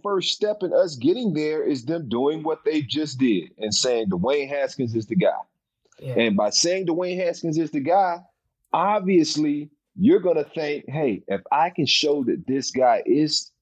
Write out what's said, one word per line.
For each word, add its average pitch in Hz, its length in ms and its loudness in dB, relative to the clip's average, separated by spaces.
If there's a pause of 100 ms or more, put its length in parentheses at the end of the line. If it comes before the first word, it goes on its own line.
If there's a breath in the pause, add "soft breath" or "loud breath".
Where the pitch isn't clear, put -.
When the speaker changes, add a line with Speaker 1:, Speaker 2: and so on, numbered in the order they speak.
Speaker 1:
first 196 300 -2
step 208 300 -2
in 175 100 -4
us 160 240 2
getting 185 360 0
there 151 300 -2
is 127 220 -2
them 156 240 -4
doing 139 340 0
what 156 220 -4
they 151 180 0
just 131 360 -4
did 107 400 2
and 107 140 -4
saying, 113 380 0
"Dwayne 135 380 0
Haskins 131 480 -4
is 110 100 -4
the - 100 -6
guy." 101 220 2 (600)
Speaker 2:
Yeah. 135 220 -8
Speaker 1:
And 107 140 2
by 104 140 2
saying 180 380 0
Dwayne 180 360 -2
Haskins 170 320 -2
is 160 140 -2
the 151 100 -4
guy, 175 380 2 (540)
obviously 160 1000 2 (300)
you're 247 200 6
gonna 196 240 2
think, 147 440 -6
"Hey, 135 400 -2
if 98 120 -4 (100)
I 160 200 2
can 170 160 -2
show 147 380 2
that 101 220 -2
this 131 240 -2
guy 123 340 2
is, 147 460 0 (120)